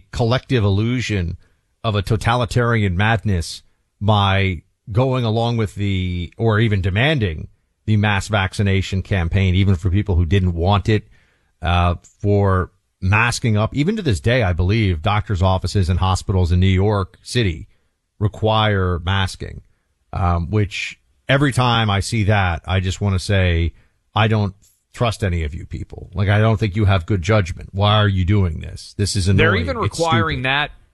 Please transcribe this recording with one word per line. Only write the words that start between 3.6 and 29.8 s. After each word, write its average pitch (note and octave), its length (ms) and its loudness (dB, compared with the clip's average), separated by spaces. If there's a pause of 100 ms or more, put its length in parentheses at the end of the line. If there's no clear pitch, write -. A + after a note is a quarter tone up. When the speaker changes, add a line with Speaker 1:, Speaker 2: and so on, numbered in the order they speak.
Speaker 1:
by G2 640 2 (280)
going B2+ 320 0
along A#2 340 0
with A2 180 -4
the, F2+ 640 -4
or A2 220 2
even G#2 220 2
demanding G2+ 680 -2 (380)
the G#2+ 120 2
mass G2+ 320 0
vaccination F#2+ 760 0
campaign, F#2 500 0
even F#2+ 220 4
for E2+ 160 -2
people G2 240 0
who F2 100 4
didn't F2+ 280 2
want F2 360 0
it, G#2+ 140 0 (580)
uh, F2 340 0 (240)
for G2 520 2 (280)
masking G#2+ 580 0
up." G#2+ 180 -2
Even D#3+ 200 0
to A3 60 -6
this A#2+ 180 0
day, B2 220 0
I G2+ 120 0
believe F#2 500 0
doctors' G2+ 400 -2
offices F#2 460 0
and F2 100 0
hospitals F#2 520 0
in F2+ 80 4
New F#2 60 4
York F#2+ 560 0
City G2 460 -4 (500)
require G#2 800 0
masking, F#2+ 640 -4 (520)
um, F2 360 0
which - 500 -2 (300)
every C#3 220 2
time A#2 400 0
I G2 80 0
see G#2+ 240 -2
that, F#2 420 0
I F#2+ 140 -2
just F#2 220 -4
wanna G2 180 0
say, F2 540 0 (420)
"I G#2+ 120 2
don't G#2 280 0 (380)
trust A#2 300 -2
any F2 200 -2
of D2 120 -6
you D#2+ 100 -12
people. - 480 -14
Like, G2+ 160 0
I G2+ 80 4
don't A2 220 2
think G2+ 160 -2
you G#2+ 100 2
have F#2+ 220 2
good F#2+ 160 0
judgment. G#2 480 0
Why G#2 240 2
are G#2 120 4
you F#2+ 160 0
doing F2+ 360 2
this? - 340 -14
This - 220 -4
is F#2+ 100 -2
Speaker 2:
They're G2+ 240 4
Speaker 1:
annoying. - 140 0
Speaker 2:
even - 140 -4
Speaker 1:
It's - 220 -4